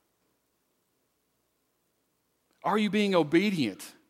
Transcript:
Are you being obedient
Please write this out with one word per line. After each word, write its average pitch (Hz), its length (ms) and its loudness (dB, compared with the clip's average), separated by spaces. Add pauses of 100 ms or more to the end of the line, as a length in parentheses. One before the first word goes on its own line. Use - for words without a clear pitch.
(2750)
Are 190 140 0
you 214 120 0
being 202 240 0
obedient 165 840 0 (140)